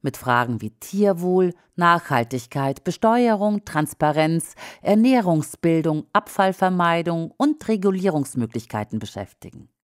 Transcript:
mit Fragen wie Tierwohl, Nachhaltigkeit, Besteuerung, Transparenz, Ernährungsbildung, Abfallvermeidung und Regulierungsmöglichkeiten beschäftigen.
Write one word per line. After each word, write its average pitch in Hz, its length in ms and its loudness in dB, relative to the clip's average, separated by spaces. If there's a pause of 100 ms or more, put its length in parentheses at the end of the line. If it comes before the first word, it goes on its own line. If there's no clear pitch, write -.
mit 139 140 -6
Fragen 120 440 0
wie 107 80 -8
Tierwohl, 185 840 0 (200)
Nachhaltigkeit, 139 1080 0
Besteuerung, 214 840 0
Transparenz, 156 880 0 (300)
Ernährungsbildung, 170 1300 2
Abfallvermeidung 175 1200 0
und 302 300 -2
Regulierungsmöglichkeiten 147 1300 -2
beschäftigen. - 680 -14 (140)